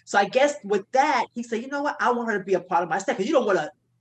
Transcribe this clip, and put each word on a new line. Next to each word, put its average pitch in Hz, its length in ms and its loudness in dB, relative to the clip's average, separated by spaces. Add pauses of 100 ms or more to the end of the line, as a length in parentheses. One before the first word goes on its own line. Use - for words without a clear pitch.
So - 120 0
I 202 60 6
guess 262 300 2 (100)
with 196 280 -2
that, 302 420 2
he 233 80 -8
said, 226 180 -4
"You 269 80 -10
know 285 140 -4
what? 294 180 -4
I 226 120 2
want 233 180 -4
her 208 80 0
to 190 60 -8
be 190 100 0
a 170 60 2
part 175 220 0
of 175 60 -4
my 170 100 -2
staff." - 200 -4
'Cause 196 80 -2
you 302 60 -2
don't 254 140 4
want 190 120 2
a, 156 120 -6 (300)